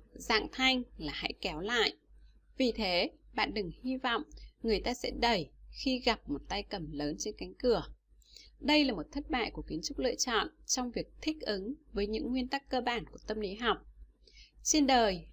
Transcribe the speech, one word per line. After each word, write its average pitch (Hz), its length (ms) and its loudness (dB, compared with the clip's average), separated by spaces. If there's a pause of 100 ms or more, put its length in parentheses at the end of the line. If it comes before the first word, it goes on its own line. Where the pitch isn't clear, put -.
(140)
dạng - 380 0
thanh 254 320 2 (140)
là 156 180 -6
hãy - 260 -4
kéo 156 180 -4
lại. 214 340 2 (640)
Vì 254 140 4
thế, 202 380 2 (240)
bạn 214 200 0
đừng 196 180 -2 (120)
hy 262 140 -2
vọng 240 260 -2 (400)
người 214 160 2
ta 240 140 -2
sẽ - 180 -6
đẩy 220 380 2 (220)
khi 262 280 0
gặp 233 300 0
một 143 200 -4
tay 202 140 -4
cầm 165 280 -8
lớn 147 280 -2
trên 214 180 -6
cánh 185 160 -10
cửa. 214 340 2 (720)
Đây 294 240 6
là 254 100 2
một 165 180 -6
thất 294 180 -6
bại 240 220 0
của 156 100 -8
kiến 156 220 -6
trúc - 160 -6
lựa 254 160 0
chọn 220 320 0 (180)
trong 247 260 -2
việc 190 160 -6 (140)
thích 311 200 -4
ứng 208 320 -2 (200)
với 208 140 0
những 220 240 -2
nguyên 254 160 0
tắc 269 220 -4
cơ 254 120 2
bản 240 300 -2
của - 160 -18
tâm 214 120 -2
lý 202 160 -4
học. 233 220 2 (840)
Trên 294 240 4
đời 220 460 6